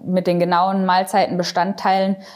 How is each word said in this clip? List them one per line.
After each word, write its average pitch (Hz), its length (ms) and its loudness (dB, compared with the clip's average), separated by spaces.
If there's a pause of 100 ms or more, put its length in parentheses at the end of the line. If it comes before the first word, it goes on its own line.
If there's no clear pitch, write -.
mit 180 220 0
den 175 120 2
genauen 180 460 2
Mahlzeitenbestandteilen, 190 1300 0 (200)